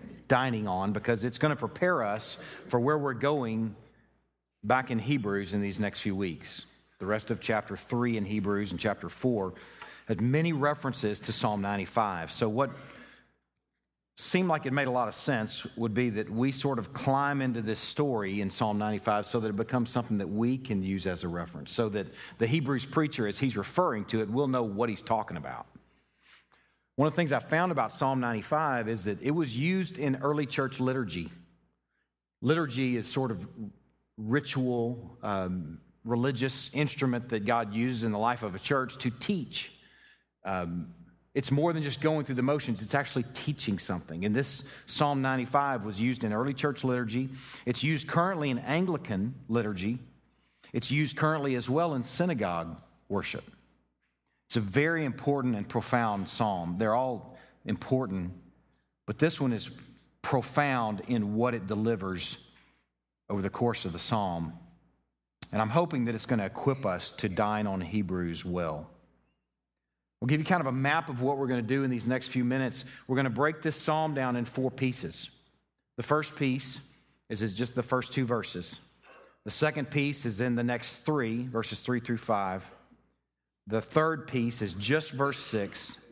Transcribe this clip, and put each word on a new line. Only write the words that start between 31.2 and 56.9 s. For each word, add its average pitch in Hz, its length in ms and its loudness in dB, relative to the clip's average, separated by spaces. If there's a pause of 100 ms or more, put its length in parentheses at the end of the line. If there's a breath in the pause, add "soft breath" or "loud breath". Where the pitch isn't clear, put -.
Liturgy 131 540 2
is 110 100 -2
sort 131 260 0
of 95 140 -6 (720)
ritual, 123 1080 0
um, 92 560 -4 (260)
religious 123 680 0
instrument 131 560 0
that 110 140 0
God 117 300 2
uses 117 300 0
in 113 100 2
the 104 60 0
life 117 240 2
of 95 120 -4
a 95 40 -10
church 131 400 0
to 131 100 0
teach. - 640 -2 (720 loud breath)
Um, 87 480 -4 (400)
it's 135 180 0
more 156 220 4
than 160 100 -2
just 139 160 -2
going 156 240 2
through 131 120 -2
the 123 80 2
motions. 131 380 0
It's 107 140 0
actually 139 380 0
teaching 110 440 -2
something. 85 460 -4
And 104 100 2
this 135 300 0 (220 loud breath)
Psalm 143 360 2
ninety-five 131 640 2
was 104 160 -4
used 120 240 2
in 107 80 0
early 127 220 0
church 139 320 0
liturgy. 123 420 0 (380 loud breath)
It's 123 180 2
used 147 240 0
currently 170 440 2
in 120 80 0
Anglican 135 760 0 (140)
liturgy. 107 500 0 (720 soft breath)
It's 117 200 -2
used 143 260 2
currently 147 380 2
as 117 140 -2
well 160 240 2
in 123 100 0
synagogue 90 800 0 (280)
worship. - 340 -2 (1040)
It's - 80 -6
a 117 60 6
very 147 420 2
important 131 520 0
and 101 120 -4
profound 110 600 0
psalm. 87 480 0
They're 110 180 4